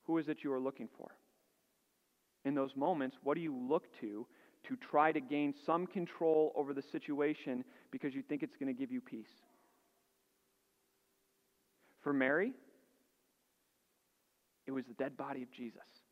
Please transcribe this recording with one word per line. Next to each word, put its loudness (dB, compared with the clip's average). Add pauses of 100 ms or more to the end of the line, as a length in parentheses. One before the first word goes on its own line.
who 2
is 0
it -2
you 0
are 2
looking -2 (100)
for? -14 (1300)
In 0
those 0
moments, 0
what 2
do -4
you -4
look -2
to -6 (420)
to -4
try 4
to 2
gain 0 (120)
some 4
control 4
over 0
the -2
situation -2 (260)
because -4
you -4
think -4
it's -8
gonna -2
give -4
you -2
peace? -12 (2750)
For 0
Mary, 4 (2000)
it -6
was -2
the -18
dead -4
body -6
of -10
Jesus. -10 (300)